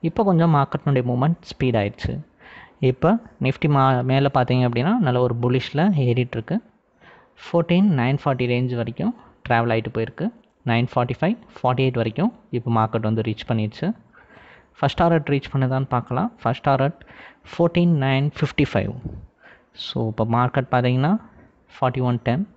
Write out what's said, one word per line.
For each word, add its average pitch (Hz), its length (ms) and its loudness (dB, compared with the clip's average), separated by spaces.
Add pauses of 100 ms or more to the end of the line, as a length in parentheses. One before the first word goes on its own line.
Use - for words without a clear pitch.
இப்போ 196 220 -2
கொஞ்சம் 165 260 4
மார்க்கெட்னுடைய 135 540 0
மூவ்மெண்ட் 131 420 0
ஸ்பீட் 123 300 0
ஆயிடுச்சு. 101 320 -4 (760)
இப்போ 156 200 2 (360)
Nifty 127 300 -2
மா-, 135 340 4
மேல 135 280 2
பார்த்தீங்க 127 300 2
அப்படின்னா, 123 260 0 (120)
நல்ல 123 200 2
ஒரு 120 180 0
புல்லிஷ்ல 127 380 0 (240)
ஏறிட்டுருக்கு. 123 500 -2 (880)
ஃபோர்டீன் 175 440 2 (120)
நைன் 127 240 0
ஃபார்ட்டி 127 280 0
ரேஞ்ச் 123 280 0
வரைக்கும் 120 340 -4 (320)
ட்ராவல் 117 300 2
ஆயிட்டு 113 220 -4
போயிருக்கு. 117 280 -4 (460)
நைன் 117 220 2
ஃபார்ட்டி 143 260 0
ஃபைவ், 202 180 0 (220)
ஃபார்ட்டி 127 260 0
எயிட் 120 160 0
வரைக்கும் 113 300 -2 (260)
இப்போ 117 220 -4
மார்க்கெட் 110 300 0
வந்து 110 200 -2
ரீச் - 220 -8
பண்ணிடுச்சு. 110 360 -4 (920)
ஃபர்ஸ்ட் - 240 -2
டார்கெட் 165 340 2
ரீச் 135 180 -4
பண்ணுதான்னு 131 420 0
பார்க்கலாம். 127 340 -2 (120)
ஃபர்ஸ்ட் - 280 -2
டார்கெட் 139 300 0 (540)
ஃபோர்டீன் 170 420 2 (100)
நைன் 135 220 0 (100)
ஃபிஃப்டி 143 360 0
ஃபைவ். 101 200 -2 (960)
So, - 100 -8 (140)
இப்போ 110 140 -4 (120)
மார்க்கெட் 123 380 -2
பார்த்தீங்கன்னா, 127 380 2 (600)
ஃபார்ட்டி 127 360 -2
ஒன் 120 80 -2 (100)
டென். 160 160 -2 (120)